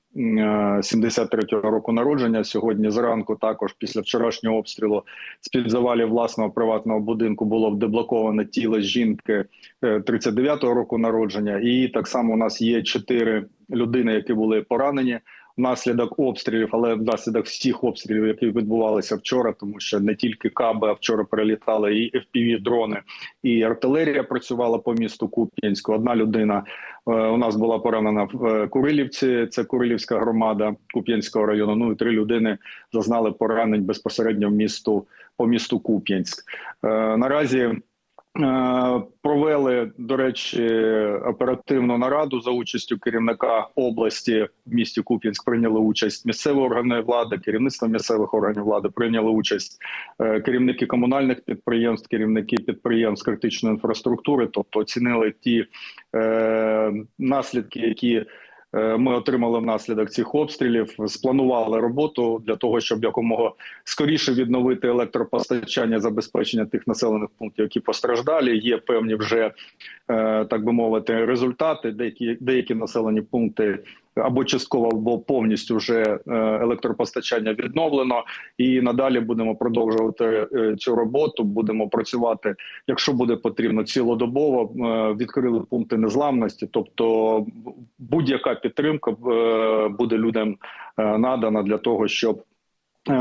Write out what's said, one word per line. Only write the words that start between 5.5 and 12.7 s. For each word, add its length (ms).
завалів 380
власного 420
приватного 500
будинку 440
було 260
деблоковане 760
тіло 360
жінки, 640
е, 160
тридцять 340
дев'ятого 400
року 240
народження. 640
І 260
так 200
само 260
у 20
нас 240
є 220